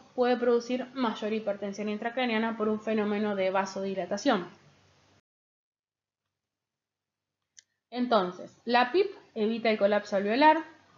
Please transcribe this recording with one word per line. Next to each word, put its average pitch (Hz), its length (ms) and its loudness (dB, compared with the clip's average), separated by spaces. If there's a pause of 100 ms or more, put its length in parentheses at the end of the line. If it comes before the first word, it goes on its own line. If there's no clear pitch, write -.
(140)
puede 247 240 2
producir 247 560 0
mayor 220 400 -4
hipertensión 208 560 -6
intracraneana 226 640 -2
por 214 120 -2
un 214 120 0
fenómeno 208 540 -2
de 190 160 0
vasodilatación. 196 960 -2 (3500)
Entonces, 226 720 0
la 240 260 2
pip 392 200 2 (240)
evita 226 360 0
el 214 80 2
colapso 202 380 2
alveolar, 262 420 4 (400)